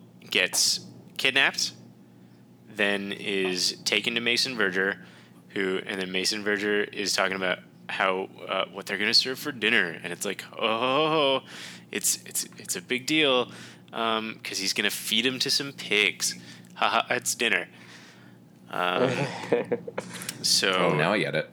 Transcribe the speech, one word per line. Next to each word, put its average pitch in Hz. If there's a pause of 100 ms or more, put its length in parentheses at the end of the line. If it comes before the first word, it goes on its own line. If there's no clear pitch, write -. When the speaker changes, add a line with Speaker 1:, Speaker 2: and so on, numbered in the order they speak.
(300)
Speaker 1:
gets - (360)
kidnapped, 135 (1000)
then 101
is 92
taken 110
to 117
Mason 120
Verger, 95 (460)
who, 92
and 101
then 92
Mason 92
Verger 104
is 101
talking 95
about 92 (320)
how, 95 (180)
uh, 95
what 95
they're 98
gonna 104
serve 127
for 147
dinner, 104
and 87
it's 87
like, 98 (140)
"Oh, 135 (500)
it's, -
it's, - (160)
it's -
a 92
big 127
deal, 139 (420)
um, 110
'cause 98
he's 95
gonna 104
feed 113
him 131
to 135
some 139
pigs. - (400)
Ha 110
ha, 110
it's 123
dinner." 101 (1040)
Um, 90 (640)
Speaker 2:
<laughs> -
Speaker 1:
so -
Speaker 3:
Oh, 90
now 80
I 107
get 71
it. 78